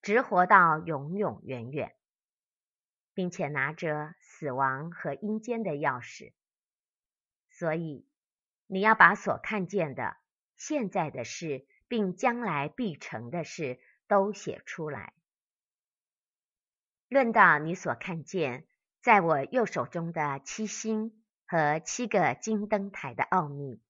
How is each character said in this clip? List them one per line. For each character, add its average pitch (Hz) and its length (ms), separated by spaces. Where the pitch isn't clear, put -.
直 220 200
活 180 240
到 175 320
永 156 380
永 175 280
远 123 280
远， 139 240
并 180 180
且 165 180
拿 143 240
着 151 480
死 - 320
亡 135 400
和 147 220
阴 214 260
间 226 240
的 170 80
钥 143 280
匙。 - 320
所 160 240
以， 160 340
你 190 140
要 220 140
把 190 220
所 160 220
看 202 280
见 160 300
的、 120 200
现 254 340
在 165 200
的 123 140
事， 151 420
并 202 260
将 240 240
来 151 300
必 196 280
成 120 340
的 165 120
事 135 380
都 202 260
写 - 320
出 151 260
来。” 117 220
论 247 240
到 180 260
你 160 160
所 135 200
看 165 300
见， 147 420
在 214 180
我 156 240
右 233 220
手 127 180
中 170 280
的 147 280
七 - 260
星 220 560
和 156 360
七 - 260
个 175 280
金 214 340
灯 196 220
台 135 220
的 - 120
奥 170 240
秘 143 420